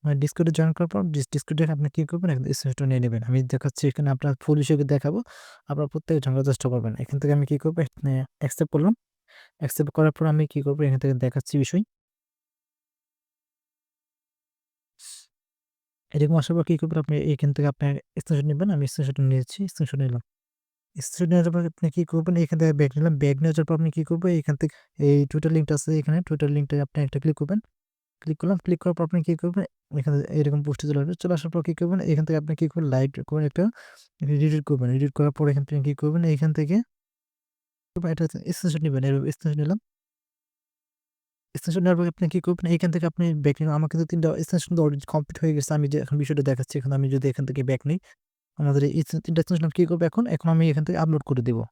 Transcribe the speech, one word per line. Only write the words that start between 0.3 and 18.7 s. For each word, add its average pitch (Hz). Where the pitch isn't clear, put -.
জয়েন 160
করার 170
পর 202
ডিস-, 147
Discord-এ 156
আপনি 147
কি 160
করবেন? 175
একটা 131
স্ক্রিনশট 135
নিয়ে 131
নেবেন। 113
আমি 127
দেখাচ্ছি 131
এখানে 143
আপনার 135
ফুল 151
বিষয়কে 147
দেখাবো। 143
আপনারা 147
প্রত্যেকে 156
জয়েন 135
করার 135
চেষ্টা 131
করবেন। 117
এখান 127
থেকে 147
আমি 143
কি 147
করবো? 160
এখানে 139
অ্যাকসেপ্ট 151
করলাম। 165
অ্যাকসেপ্ট 147
করার 156
পর -
আমি 156
কি -
করবো? 143
এখান 135
থেকে 135
দেখাচ্ছি 127
বিষয়। 175
এরকম 151
আসার 156
পর 170
কি 170
করবেন? 160
আপনি 147
এইখান 143
থেকে 143
আপনি 143
স্ক্রিনশট 143
নিবেন। 151